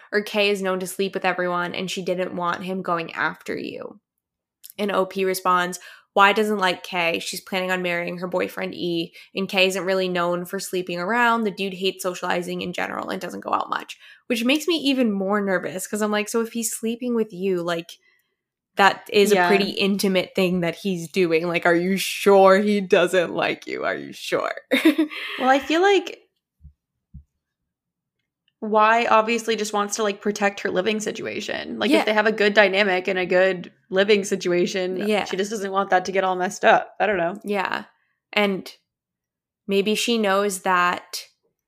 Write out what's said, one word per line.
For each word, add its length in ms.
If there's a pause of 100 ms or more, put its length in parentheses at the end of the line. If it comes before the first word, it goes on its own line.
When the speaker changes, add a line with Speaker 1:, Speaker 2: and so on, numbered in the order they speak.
(120)
Speaker 1:
or 100
Kay 280
is 120
known 180
to 60
sleep 280
with 100
everyone 500
and 160
she 120
didn't 340
want 280
him 180
going 300
after 460
you." 420 (800)
And 140
O 120
P 200
responds, 560 (340)
"Y 180
doesn't 260
like 260
Kay. 340
She's 220
planning 320
on 100
marrying 360
her 100
boyfriend 480
E, 360 (220)
and 140
Kay 180
isn't 180
really 240
known 360
for 160
sleeping 400
around. 420
The 80
dude 240
hates 300
socializing 580
in 100
general 380
and 100
doesn't 200
go 120
out 180
much," 280 (300)
which 160
makes 240
me 80
even 340
more 300
nervous 480
'cause 140
I'm 100
like, 160
"So 140
if 100
he's 200
sleeping 440
with 160
you, 320
like, 260 (840)
that 360
is 220
Speaker 2:
Yeah. 100
Speaker 1:
a 40
pretty 240
intimate 600
thing 260
that 160
he's 300
doing. 400
Like, 200
are 80
you 240
sure 600
he 220
doesn't 540
like 320
you? 180
Are 120
you 180
sure?" 400 (160)
<laughs> 120 (560)
Speaker 2:
Well, 120
I 80
feel 240
like 380 (2500)
Y 500
obviously 460
just 160
wants 240
to, 80
like, 160
protect 400
her 100
living 300
situation. 800
Like, 100
Speaker 1:
Yeah. 100
Speaker 2:
if 60
they 60
have 140
a 60
good 220
dynamic 540
and 100
a 80
good 460 (180)
living 340
situation, 720 (120)
Speaker 1:
Yeah. 160
Speaker 2:
she 120
just 140
doesn't 220
want 180
that 140
to 80
get 100
all 140
messed 280
up. 360
I 60
don't 100
know. 180 (100)
Speaker 1:
Yeah. 400 (480)
And 400 (920)
maybe 300
she 200
knows 440
that 640 (440)